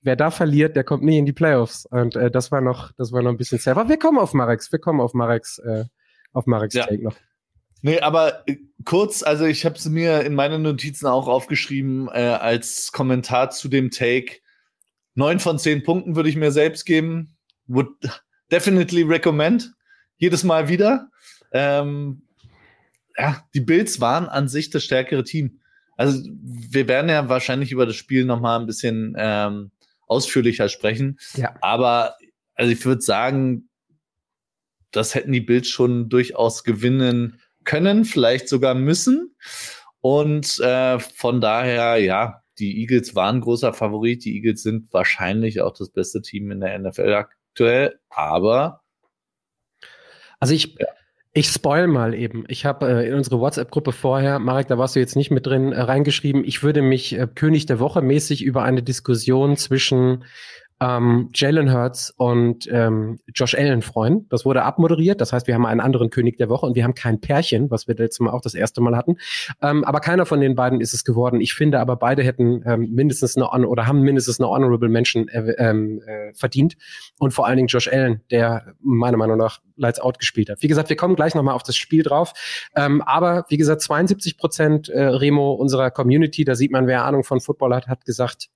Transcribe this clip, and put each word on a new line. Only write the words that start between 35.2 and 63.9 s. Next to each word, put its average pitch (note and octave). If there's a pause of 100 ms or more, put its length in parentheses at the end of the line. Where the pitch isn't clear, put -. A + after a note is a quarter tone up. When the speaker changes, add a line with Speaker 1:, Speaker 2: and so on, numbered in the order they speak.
Speaker 2:
die B2
Bills A#2+
schon B2
durchaus A#2+
gewinnen A#2+ (260)
können, G3
vielleicht B2
sogar C3
müssen. F#3 (640)
Und, D3
äh, B2+
von A#2+
daher, A#2
ja, G#2 (160)
die G2+
Eagles A#2+
waren G#2
großer A#2
Favorit. A2+
Die G#2+
Eagles A2
sind A2
wahrscheinlich G2+
auch G2
das G2
beste G2
Team G2+
in G2
der F#2+
N G2
F F#2
L G2+
aktuell, A#2+ (100)
aber G2 (1600)
Speaker 1:
Also C3
ich, -
Speaker 2:
Ja. - (440)
Speaker 1:
ich D3+
spoil D#3+
mal A#2
eben. A2+
Ich -
hab, C#3
äh, A#2+
in B2+
unsere C3
WhatsApp-Gruppe C3+
vorher, C#3
Marek, C3
da B2
warst C3
du -
jetzt B2
nicht C#3+
mit C3
drin, C3+
äh, -
reingeschrieben, C3+
ich -
würde D3
mich, C3
äh, A#2+
König D#3
der A#2+
Woche D3+
mäßig C#3+
über C3
eine B2+
Diskussion C3
zwischen, B2+ (560)
ähm, A#2+
Jalen C#3+
Hurts B2+
und, A#2+
ähm, A2 (140)
Josh B2
Allen C#3
freuen. D3+